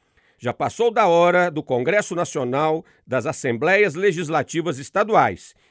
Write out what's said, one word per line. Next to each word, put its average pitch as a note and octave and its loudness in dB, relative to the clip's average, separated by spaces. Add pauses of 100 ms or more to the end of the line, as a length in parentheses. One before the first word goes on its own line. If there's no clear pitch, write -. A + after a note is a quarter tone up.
(360)
Já A#2 -6
passou A3 -2
da G#3+ 2
hora F3 4
do D3+ -6
Congresso D#3 -2
Nacional, D#3 -2 (240)
das A#2 -2
Assembleias D3+ 0
Legislativas D#3+ -2
Estaduais E3+ 0 (160)